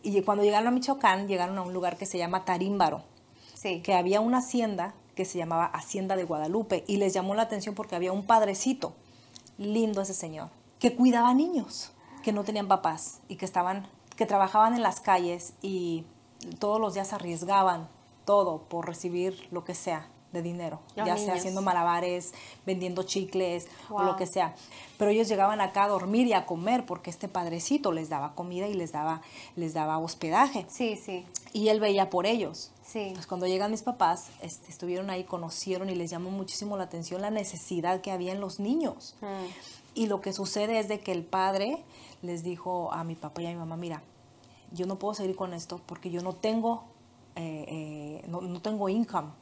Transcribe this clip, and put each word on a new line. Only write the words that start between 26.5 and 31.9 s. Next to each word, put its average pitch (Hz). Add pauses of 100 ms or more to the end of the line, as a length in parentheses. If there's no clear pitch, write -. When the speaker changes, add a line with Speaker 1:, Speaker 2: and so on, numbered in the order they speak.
Speaker 1:
porque 175
este 185
padrecito 175
les 160
daba 143
comida 180
y 208
les 170
daba, 160 (340)
les 165
daba 156
hospedaje. 180
Speaker 2:
Sí, 226
sí. 180 (300)
Speaker 1:
Y 214
él 214
veía 196